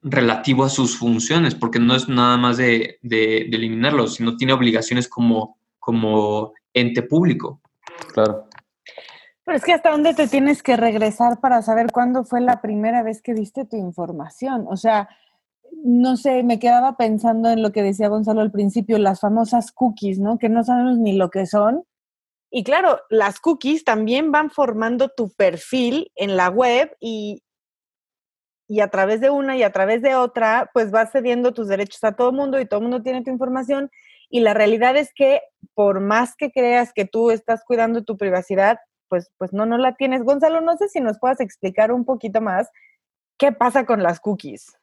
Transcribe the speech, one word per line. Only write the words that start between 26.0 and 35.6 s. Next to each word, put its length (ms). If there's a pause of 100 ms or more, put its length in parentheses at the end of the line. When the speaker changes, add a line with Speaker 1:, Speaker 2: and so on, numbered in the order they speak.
Speaker 3:
en 220
la 120
web 500
y, 440 (1200)
y 120
a 80
través 340
de 80
una 280
y 60
a 80
través 300
de 140
otra, 580
pues 160
vas 220
cediendo 420
tus 140
derechos 360
a 100
todo 180
mundo 280
y 60
todo 160
mundo 220
tiene 200
tu 60
información. 600 (380)
Y 100
la 140
realidad 440
es 160
que 280 (340)